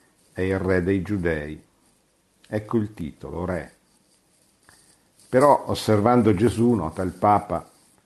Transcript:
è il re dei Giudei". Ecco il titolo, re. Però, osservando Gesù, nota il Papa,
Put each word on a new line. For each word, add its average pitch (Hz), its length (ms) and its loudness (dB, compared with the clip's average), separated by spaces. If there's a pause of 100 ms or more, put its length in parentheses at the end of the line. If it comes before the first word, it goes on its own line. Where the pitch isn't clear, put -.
(320)
è - 80 -10
il 95 180 0
re 92 240 2
dei 95 200 0
Giudei". 82 600 -4 (880)
Ecco 110 300 -6
il 107 160 -6
titolo, 78 500 -10
re. 87 300 -8 (1500)
Però, 135 400 4
osservando 107 680 2
Gesù, 113 380 2
nota 87 300 -4
il 92 100 -4
Papa, 98 580 0 (360)